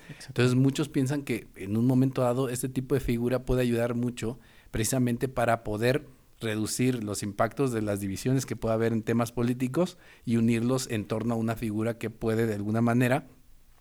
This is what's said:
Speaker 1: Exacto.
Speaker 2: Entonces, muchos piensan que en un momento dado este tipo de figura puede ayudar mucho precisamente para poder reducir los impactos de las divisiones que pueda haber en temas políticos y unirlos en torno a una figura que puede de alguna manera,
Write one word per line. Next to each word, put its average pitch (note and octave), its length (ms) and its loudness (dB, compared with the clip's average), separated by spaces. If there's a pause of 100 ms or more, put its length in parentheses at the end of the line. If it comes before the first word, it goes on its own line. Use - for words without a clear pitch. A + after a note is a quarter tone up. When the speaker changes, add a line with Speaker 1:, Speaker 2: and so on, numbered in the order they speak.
Speaker 1:
Exacto. - 220 -18
Speaker 2:
Entonces, B2 260 2
muchos C3+ 320 2
piensan C#3+ 360 -2
que A#2 240 -4 (100)
en G2 180 -4
un A2+ 100 2
momento C3 360 4
dado B2 260 0
este B2+ 220 -4
tipo C3 260 -2
de C3 60 2
figura A#2+ 420 0
puede B2+ 200 0
ayudar A#2+ 300 0
mucho A#2+ 460 -4 (320)
precisamente A#2+ 560 0
para A#2 380 0
poder A#2 420 0 (320)
reducir A2+ 640 0
los G#2 200 -4
impactos A#2 500 0
de A2+ 80 -2
las G#2 180 -2
divisiones B2+ 460 -2
que A2+ 100 -6
pueda A2+ 200 0
haber A2+ 180 2
en A2 80 0
temas A#2 300 0
políticos B2+ 680 -2 (260)
y A2+ 140 2
unirlos A#2 540 2
en G#2 140 -2
torno A2+ 280 -2
a A2+ 40 -2
una A2+ 180 0
figura A2 420 -2
que A2 140 -6
puede A2+ 340 0
de A2 80 0
alguna G#2 260 0
manera, A#2+ 460 4 (560)